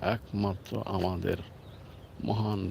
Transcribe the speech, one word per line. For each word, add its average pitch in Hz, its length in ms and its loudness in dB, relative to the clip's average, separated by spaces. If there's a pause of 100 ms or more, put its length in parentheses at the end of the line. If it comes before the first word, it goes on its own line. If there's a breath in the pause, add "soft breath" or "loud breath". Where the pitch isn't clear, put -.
একমাত্র 104 840 0
আমাদের 90 500 2 (880)
মহান 107 460 2